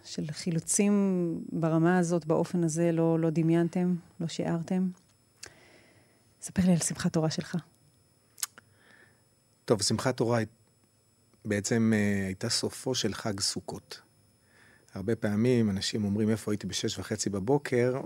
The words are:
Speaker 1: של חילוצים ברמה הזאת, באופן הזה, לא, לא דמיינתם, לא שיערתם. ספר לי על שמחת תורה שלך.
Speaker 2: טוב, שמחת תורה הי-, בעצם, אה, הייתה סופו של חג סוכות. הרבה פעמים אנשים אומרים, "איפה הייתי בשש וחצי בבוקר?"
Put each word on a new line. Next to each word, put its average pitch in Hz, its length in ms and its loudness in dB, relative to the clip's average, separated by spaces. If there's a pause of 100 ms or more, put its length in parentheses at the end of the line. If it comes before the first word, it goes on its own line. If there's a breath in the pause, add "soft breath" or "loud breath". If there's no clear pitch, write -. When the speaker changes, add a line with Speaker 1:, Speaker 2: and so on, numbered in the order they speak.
Speaker 1:
של 170 280 -8
חילוצים 185 640 0 (580)
ברמה 165 460 4
הזאת, 170 280 2
באופן 170 380 2
הזה, 165 280 2
לא, 165 280 2
לא 165 100 2
דמיינתם, 170 680 2 (240)
לא 170 80 -4
שיערתם. 170 640 -2 (1500 loud breath)
ספר - 240 -2
לי 185 60 6
על 165 80 6
שמחת - 340 -2
תורה 160 160 2
שלך. - 280 -6 (2000 soft breath)
Speaker 2:
טוב, 107 160 2
שמחת 120 360 -2
תורה 120 200 0
הי-, 110 80 0 (1000)
בעצם, 110 500 2
אה, 101 300 2
הייתה 98 240 -4
סופו - 460 -4
של 104 180 -2
חג 98 260 -6
סוכות. - 600 -8 (920 soft breath)
הרבה 98 220 -2
פעמים 110 540 2
אנשים 98 340 -2
אומרים, 104 260 0
"איפה 110 220 -2
הייתי 104 160 -4
בשש - 320 -4
וחצי - 300 -4
בבוקר?" 123 760 0